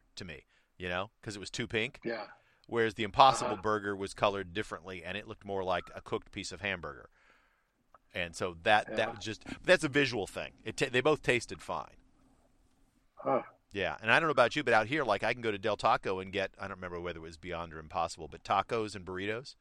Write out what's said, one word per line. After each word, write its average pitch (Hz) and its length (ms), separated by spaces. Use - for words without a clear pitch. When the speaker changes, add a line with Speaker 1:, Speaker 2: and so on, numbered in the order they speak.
Speaker 1:
to 107 100
me, 76 200
you 90 120
know, 92 200
'cause 104 140
it 104 40
was 92 120
too 117 160
pink. 117 360
Speaker 2:
Yeah. 113 240
Speaker 1:
Whereas 113 280
the 113 80
Impossible 127 500
Speaker 2:
Uh-huh. 95 80
Speaker 1:
Burger 104 340
was 98 200
colored 98 380
differently, 92 500
and 90 140
it 107 100
looked 107 180
more 98 180
like 90 200
a 95 80
cooked - 300
piece 95 200
of 85 100
hamburger. 78 480
And 87 220
so 90 280
that, 107 320
that - 20
Speaker 2:
Yeah. 110 140
Speaker 1:
was 110 120
just, 110 200
that's 175 200
a 156 60
visual 123 360
thing. 80 280
It 110 140
ta-, 135 120
they 123 120
both 147 200
tasted 117 400
fine. - 360
Speaker 2:
Huh. 135 280
Speaker 1:
Yeah, 90 300
and 110 100
I 135 80
don't 160 80
know 151 40
about 123 240
you, 147 80
but 120 100
out 110 140
here, 147 160
like, 104 200
I 113 100
can 123 80
go 113 100
to 101 60
Del 104 200
Taco 113 420
and 95 120
get, 95 260
I 101 100
don't 95 100
remember 90 240
whether 87 180
it - 20
was 82 160
Beyond 85 360
or 78 60
Impossible, 82 500
but 80 140
tacos 107 520
and 92 100
burritos, 101 560